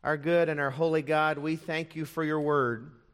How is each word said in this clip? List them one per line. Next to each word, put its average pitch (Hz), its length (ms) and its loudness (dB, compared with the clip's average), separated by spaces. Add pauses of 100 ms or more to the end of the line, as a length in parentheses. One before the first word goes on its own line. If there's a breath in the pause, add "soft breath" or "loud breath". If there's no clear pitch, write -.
Our 151 120 0
good 165 320 2
and 151 120 -2
our 139 100 0
holy 156 320 0
God, 151 380 0
we 156 160 -2
thank 160 400 -6
you 156 100 -6
for 160 180 -4
your 156 160 0
word. 139 520 0 (220)